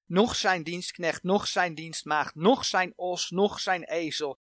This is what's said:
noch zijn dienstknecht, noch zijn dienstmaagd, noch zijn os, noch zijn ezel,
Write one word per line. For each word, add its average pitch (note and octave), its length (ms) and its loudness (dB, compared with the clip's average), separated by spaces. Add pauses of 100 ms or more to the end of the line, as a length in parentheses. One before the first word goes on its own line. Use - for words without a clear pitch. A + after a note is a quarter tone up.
noch G3+ 320 2
zijn F#3 260 2
dienstknecht, E3+ 600 -4
noch G3 240 2
zijn F3+ 280 0
dienstmaagd, D3+ 600 -2
noch F#3 300 4
zijn F#3 320 0
os, F3+ 340 -4
noch G3 300 0
zijn F#3 240 -2
ezel, D3+ 540 -4 (160)